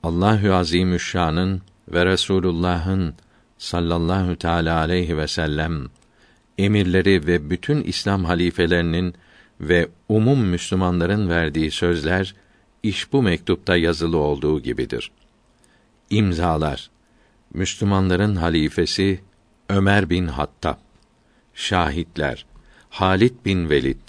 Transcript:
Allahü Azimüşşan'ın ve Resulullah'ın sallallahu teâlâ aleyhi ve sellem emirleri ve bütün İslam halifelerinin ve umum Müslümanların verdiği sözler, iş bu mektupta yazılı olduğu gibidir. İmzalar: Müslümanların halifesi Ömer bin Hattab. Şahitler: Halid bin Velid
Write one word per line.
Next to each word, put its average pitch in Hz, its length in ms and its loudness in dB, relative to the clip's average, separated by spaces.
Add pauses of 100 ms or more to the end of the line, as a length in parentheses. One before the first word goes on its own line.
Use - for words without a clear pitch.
Allahü 98 480 2
Azimüşşan'ın 90 1080 0 (260)
ve 87 180 2
Resulullah'ın 90 1080 0 (440)
sallallahu 87 760 0
teâlâ 82 420 0
aleyhi 82 400 0
ve 78 100 -4
sellem 78 600 -4 (720)
emirleri 95 720 2
ve 80 220 0
bütün 143 340 -2
İslam 98 420 -2
halifelerinin 85 880 0 (480)
ve 82 280 2 (200)
umum 113 300 2
Müslümanların 92 920 0
verdiği 80 420 0
sözler, 87 640 -2 (480)
iş - 300 -4
bu 139 100 2
mektupta 90 540 0
yazılı 82 400 0
olduğu 73 420 0
gibidir. 62 520 -6 (960)
İmzalar: 82 800 0 (640)
Müslümanların 95 840 0
halifesi 85 840 0 (500)
Ömer 98 400 2
bin 90 180 0
Hattab. 73 500 -6 (760)
Şahitler: 78 920 -2 (440)
Halid 95 440 2 (120)
bin 92 240 0
Velid 65 400 0